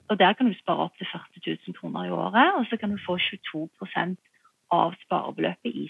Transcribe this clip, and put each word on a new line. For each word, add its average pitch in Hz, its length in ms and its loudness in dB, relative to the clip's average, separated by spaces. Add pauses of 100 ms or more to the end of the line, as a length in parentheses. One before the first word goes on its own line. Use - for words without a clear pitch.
og 208 100 0
der 190 140 8
kan 254 140 2
du 196 80 2
spare 165 300 -2
opp - 120 -10
til 180 120 -8
førti - 320 -12
tusen - 320 -8
kroner 180 340 -8
i 180 60 -2
året, 226 440 4
og 240 100 0
så 233 100 -4
kan 208 140 -4
du 202 100 -4
få 180 160 -2
tjueto 165 480 -6 (140)
prosent 180 400 -4 (520)
av 170 300 4
sparebeløpet 175 720 -2
i 147 180 -6